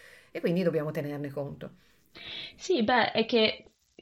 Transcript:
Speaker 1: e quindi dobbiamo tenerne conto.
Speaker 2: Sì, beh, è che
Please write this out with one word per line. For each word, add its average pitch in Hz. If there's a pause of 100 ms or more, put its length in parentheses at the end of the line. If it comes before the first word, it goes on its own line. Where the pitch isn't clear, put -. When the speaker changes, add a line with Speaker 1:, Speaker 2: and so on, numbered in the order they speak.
(300)
Speaker 1:
e 160
quindi 175
dobbiamo 156
tenerne 147
conto. 139 (840)
Speaker 2:
Sì, 311
beh, 226
è 226
che 220 (300)